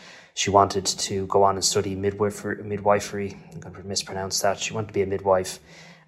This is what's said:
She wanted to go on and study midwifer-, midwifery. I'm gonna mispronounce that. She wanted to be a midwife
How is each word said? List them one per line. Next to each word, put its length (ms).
She 160
wanted 360
to 420
go 160
on 120
and 80
study 320
midwifer-, 680
midwifery. 720
I'm 200
gonna 100
mispronounce 560
that. 180
She 160
wanted 140
to 60
be 100
a 20
midwife 540